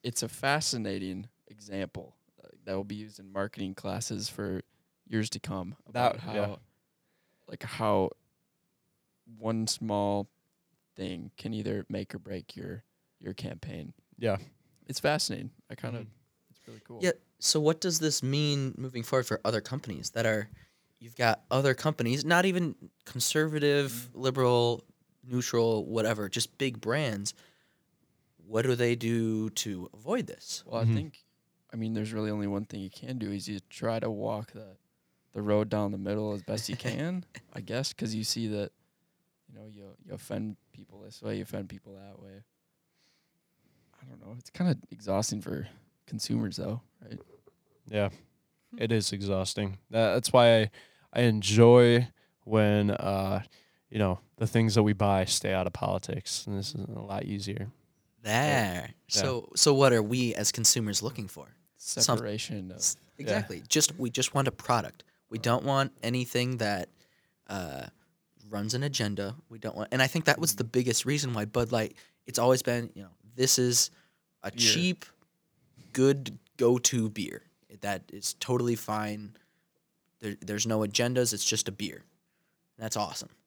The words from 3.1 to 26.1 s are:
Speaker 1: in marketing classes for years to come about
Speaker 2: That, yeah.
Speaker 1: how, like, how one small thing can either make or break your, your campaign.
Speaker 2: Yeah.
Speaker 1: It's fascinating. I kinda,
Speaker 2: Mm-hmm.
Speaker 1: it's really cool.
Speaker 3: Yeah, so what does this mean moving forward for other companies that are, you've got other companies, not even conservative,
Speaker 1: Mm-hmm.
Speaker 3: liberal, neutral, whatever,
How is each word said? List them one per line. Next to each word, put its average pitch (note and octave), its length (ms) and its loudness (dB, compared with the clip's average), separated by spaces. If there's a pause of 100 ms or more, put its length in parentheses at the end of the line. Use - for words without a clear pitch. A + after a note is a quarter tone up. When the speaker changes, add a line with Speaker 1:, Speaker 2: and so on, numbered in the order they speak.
Speaker 1:
in F#2+ 140 -20
marketing G2 420 -4
classes G2+ 540 -6
for F#2+ 320 -4 (460)
years A2 240 -2
to - 80 -8
come F#2 360 -8 (140)
about B2 280 2
Speaker 2:
That, A2+ 160 -10
yeah. G2+ 120 0
Speaker 1:
how, G2+ 140 -8 (880)
like, - 160 -14
how G#2 460 0 (1300)
one A2 300 -2
small G2+ 600 0 (680)
thing F#2 420 -10
can A2+ 160 -8
either G2+ 360 -4
make G2 260 -6
or G2+ 40 -10
break G2 360 -12
your, F#2 280 -12 (360)
your F#2+ 140 -10
campaign. - 600 -10 (240)
Speaker 2:
Yeah. A2 200 0 (500)
Speaker 1:
It's C3 140 -8
fascinating. - 500 -2 (180)
I A2+ 60 -12
kinda, A#2+ 240 -8
Speaker 2:
Mm-hmm. A2+ 100 -14 (420)
Speaker 1:
it's - 160 -20
really A2+ 200 -20
cool. A#2 140 -18
Speaker 3:
Yeah, F3+ 100 2 (280)
so - 200 2
what D#3+ 220 4
does E3+ 180 0
this D#3 220 0
mean C#3+ 560 0
moving B2+ 260 -8
forward B2+ 220 0
for - 200 -2
other A2 160 0
companies A#2 500 -8
that A#2 140 0
are, G#2+ 240 0 (500)
you've A#2 160 -20
got A2+ 340 2
other C3+ 240 4
companies, C#3 520 0
not E3+ 200 4
even F3 300 0 (300)
conservative, C#3+ 880 2 (200)
Speaker 1:
Mm-hmm. A2+ 100 -12
Speaker 3:
liberal, B2 640 2 (440)
neutral, A#2 580 2
whatever, G#2+ 440 0